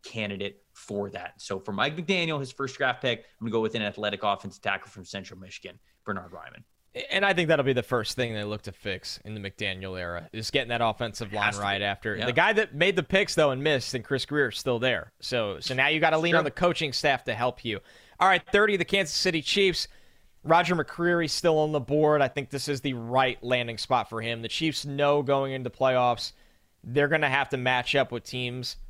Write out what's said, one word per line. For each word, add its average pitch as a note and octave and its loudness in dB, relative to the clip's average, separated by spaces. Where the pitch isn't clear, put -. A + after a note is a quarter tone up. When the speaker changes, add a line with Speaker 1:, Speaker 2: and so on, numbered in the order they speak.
Speaker 1:
candidate G2+ -8
for G2+ -8
that. G2+ -12
So G2 -6
for G2+ -8
Mike C3+ -2
McDaniel, E3 -2
his C3 -8
first C3+ -8
draft - 0
pick, A#2+ 0
I'm A2+ -8
gonna G#2+ -4
go A2+ 2
with A2 -2
an A2+ -2
athletic G#2 -4
offensive G2+ -4
tackle G2 -4
from F#2 -18
Central F#2+ -12
Michigan, F2+ -18
Bernhard F2+ -8
Raimann. - -18
Speaker 2:
And G3 2
I G3 4
think E3+ 2
that'll D3+ 4
be C3+ 2
the B2 2
first A#2 -2
thing A#2 -2
they G#2 -6
look G#2 -6
to F#2+ -12
fix - -8
in G#2+ -12
the G#2+ -10
McDaniel F#2+ -6
era, F2 -8
is A2 -8
getting C3 0
that A#2 0
offensive A2 0
line G#2 0
Speaker 1:
Has G#2 2
to G2+ -4
be. - -2
Speaker 2:
right G2 2
after. G2+ -2
Speaker 1:
Yeah. A2 -2
Speaker 2:
The B2 0
guy F3 6
that G#3 0
made F3 2
the E3+ 0
picks, F#3+ 2
though, D3 4
and C3 -4
missed, D3 0
and B2 -4
Chris C3 -2
Greer C#3+ 0
is - -10
still B2 0
there. A#2 -2
So, G#2 -2
so - -6
now C3 2
you D#3 2
gotta D#3+ 4
lean E3+ 2
Speaker 1:
Sure. E3 6
Speaker 2:
on D#3 2
the C#3+ -2
coaching E3 0
staff C3+ 0
to B2 -2
help A#2+ -2
you. G#2+ -4
All F#3 6
right, F#3 4
thirty, G#3 6
the E3+ 2
Kansas F#3+ 0
City E3 0
Chiefs. F#3+ 2
Roger E3+ 4
McCreary's E3+ 0
still D#3+ 2
on D3+ 2
the D3+ 2
board. D3+ 4
I C3+ 4
think C3+ -4
this C#3 -6
is C#3 -2
the C#3 -2
right B2 0
landing A#2+ -2
spot A#2+ 0
for A2+ -6
him. A#2 -4
The A#2 -6
Chiefs D#3+ -4
know C#3+ 2
going C3+ 0
into B2+ -6
playoffs, B2 2
they're C#3+ 2
gonna D3+ 2
have C3+ 2
to C#3 -2
match B2+ 0
up C#3 2
with A#2+ -8
teams B2 -8